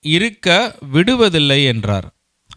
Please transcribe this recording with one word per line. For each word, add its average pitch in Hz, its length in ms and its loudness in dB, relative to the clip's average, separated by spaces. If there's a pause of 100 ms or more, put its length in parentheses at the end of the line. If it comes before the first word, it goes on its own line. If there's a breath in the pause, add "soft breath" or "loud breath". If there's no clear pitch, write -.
இருக்க 196 760 -2 (160)
விடுவதில்லை" 165 720 2
என்றார். 104 500 -2 (420)